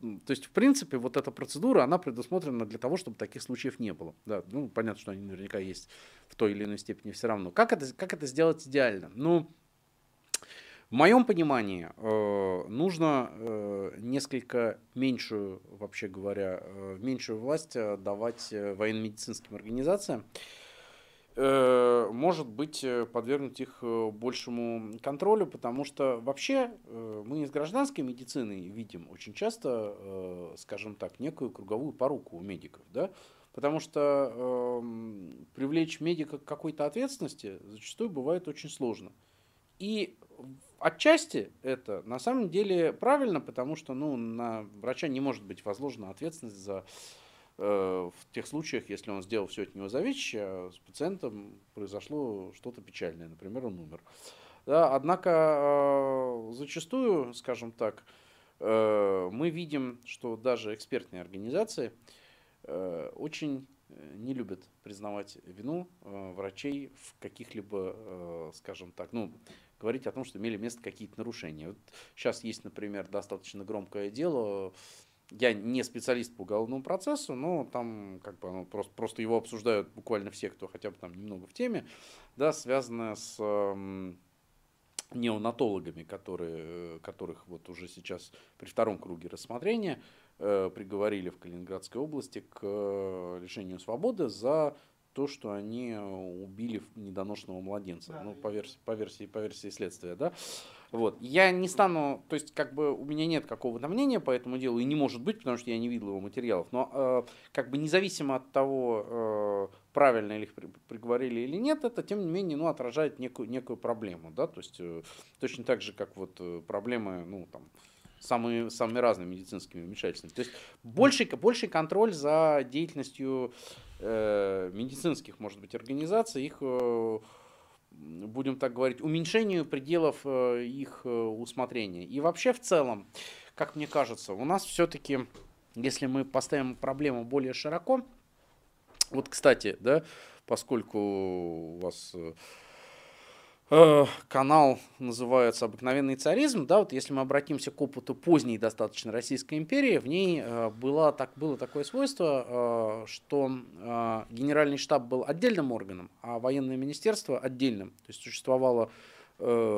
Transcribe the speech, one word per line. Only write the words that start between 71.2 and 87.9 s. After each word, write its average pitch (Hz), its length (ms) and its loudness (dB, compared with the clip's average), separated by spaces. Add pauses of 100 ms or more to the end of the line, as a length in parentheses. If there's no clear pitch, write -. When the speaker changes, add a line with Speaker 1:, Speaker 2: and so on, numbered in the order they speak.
Speaker 1:
Вот 101 100 -14 (380)
щас - 280 -2
есть, 110 200 -8
например, 101 440 -8
достаточно 98 560 -8
громкое 101 460 -6
дело. 110 640 -2 (600)
Я 113 220 4
не 117 300 -2
специалист 120 520 -4
по 101 60 -14
уголовному 113 420 -2
процессу, 190 520 -4
но 151 360 -2
там 107 520 -8
как 98 160 -14
бы 95 100 -10
оно 92 160 -8
просто, 104 280 -6
просто 113 280 -6
его 113 160 2
обсуждают 110 560 0
буквально 101 380 -4
все, - 180 -8
кто - 180 -12
хотя - 220 -10
бы 90 80 -12
там 87 160 -14
немного 95 340 -12
в - 60 -20
теме, 233 320 -2 (500)
да, 147 160 4
связанное 117 640 -2
с, - 240 -14
эм, 98 800 -2 (960)
неонатологами, 107 920 -2
которые, 85 920 -8
э, 80 60 -18
которых 87 460 -12
вот 82 220 -16
уже 87 180 -14
сейчас - 440 -12 (260)